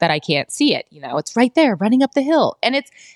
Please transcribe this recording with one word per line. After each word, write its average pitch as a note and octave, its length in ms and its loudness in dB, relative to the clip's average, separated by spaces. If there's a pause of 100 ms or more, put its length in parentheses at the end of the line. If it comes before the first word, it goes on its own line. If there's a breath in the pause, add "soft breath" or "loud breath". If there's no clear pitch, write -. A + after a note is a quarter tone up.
that E3+ 100 2
I D3+ 80 0
can't C#3+ 320 -4
see C#4+ 240 0
it. B2+ 160 -8
You D3 100 -20
know, C3+ 180 -8
it's - 180 -8
right A#3+ 180 2
there C#4 220 2
running A3 260 2
up C4+ 100 -2
the C#4+ 100 0
hill. C#4 400 0
And B3+ 140 0
it's, C#4 140 -6 (260 loud breath)